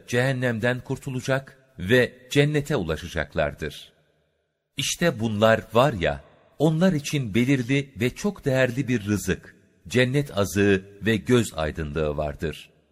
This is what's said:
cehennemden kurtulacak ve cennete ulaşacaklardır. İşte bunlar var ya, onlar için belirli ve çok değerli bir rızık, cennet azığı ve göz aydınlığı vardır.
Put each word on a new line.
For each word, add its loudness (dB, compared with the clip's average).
cehennemden -2
kurtulacak -6
ve 2
cennete 2
ulaşacaklardır. -4
İşte -2
bunlar 4
var 4
ya, -2
onlar 4
için -4
belirli 0
ve 0
çok -6
değerli 0
bir -2
rızık, -4
cennet 0
azığı 4
ve 2
göz 2
aydınlığı -4
vardır. -6